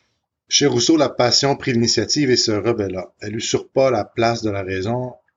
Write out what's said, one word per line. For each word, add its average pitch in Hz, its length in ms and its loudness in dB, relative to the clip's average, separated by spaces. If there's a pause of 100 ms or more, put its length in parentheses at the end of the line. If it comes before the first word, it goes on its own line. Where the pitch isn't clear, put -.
(500)
Chez - 160 2
Rousseau, 131 320 4
la 139 120 2
passion 135 460 2
prit 135 180 -4
l'initiative 117 560 0
et 123 60 4
se - 160 0
rebella. 101 680 -2
Elle 104 160 -10
usurpa 131 520 0
la 110 160 0
place 117 360 -2
de 107 100 -2
la 98 100 -4
raison 104 520 -4 (240)